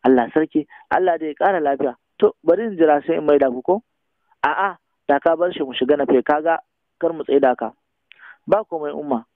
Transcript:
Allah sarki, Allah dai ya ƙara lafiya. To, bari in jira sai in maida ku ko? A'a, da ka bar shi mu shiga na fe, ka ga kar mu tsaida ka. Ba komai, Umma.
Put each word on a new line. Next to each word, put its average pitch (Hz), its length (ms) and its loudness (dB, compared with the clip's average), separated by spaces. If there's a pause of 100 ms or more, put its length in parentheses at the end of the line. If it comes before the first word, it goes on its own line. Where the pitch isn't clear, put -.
Allah 123 300 4
sarki, 156 320 -2 (260)
Allah 180 260 0
dai 160 100 -8
ya 147 60 -8
ƙara 185 260 0
lafiya. 139 360 -2 (240)
To, - 240 2
bari 175 220 2
in 202 120 -8
jira 151 280 4
sai 165 120 -2
in 156 80 -6
maida 143 240 4
ku 127 120 -8
ko? 196 220 -2 (600)
A'a, 185 340 -2 (300)
da 139 120 2
ka 165 160 2
bar 175 180 -2
shi 160 100 -6
mu 131 100 -8
shiga 135 240 0
na 139 80 -2
fe, 131 160 2
ka 151 200 -2
ga 165 160 0 (420)
kar - 140 -2
mu 156 100 -10
tsaida 135 340 2
ka. 113 140 -8 (760)
Ba 202 160 0
komai, 151 280 -8
Umma. 147 340 -6 (100)